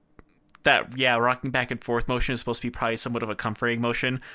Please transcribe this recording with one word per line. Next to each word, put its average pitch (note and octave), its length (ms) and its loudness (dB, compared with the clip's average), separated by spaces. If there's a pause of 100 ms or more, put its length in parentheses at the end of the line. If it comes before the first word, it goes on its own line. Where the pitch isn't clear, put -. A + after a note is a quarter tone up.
(640)
that, B2+ 340 2
yeah, B2+ 180 4
rocking B2 340 2
back B2 200 0
and A#2+ 140 -6
forth A#2 240 0
motion B2+ 240 0
is A#2 80 -2
supposed A#2+ 200 -4
to B2 60 -4
be A#2+ 60 -4
probably A2+ 240 -2
somewhat A#2 260 -2
of A2 80 -4
a G#2 60 -6
comforting A#2 440 -2
motion. B2+ 400 0 (140)